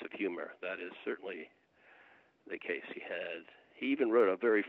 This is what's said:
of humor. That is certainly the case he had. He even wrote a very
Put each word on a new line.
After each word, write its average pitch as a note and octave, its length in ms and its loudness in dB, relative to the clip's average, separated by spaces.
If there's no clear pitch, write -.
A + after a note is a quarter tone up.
of - 80 -12
humor. F2 400 -4
That F#2 120 -6
is F2 180 -10
certainly - 440 -8
the F2+ 100 -8
case - 260 -6
he - 60 -12
had. E2+ 440 -8
He - 120 -6
even C3+ 240 2
wrote A2+ 180 8
a F#2+ 80 4
very G#2+ 320 4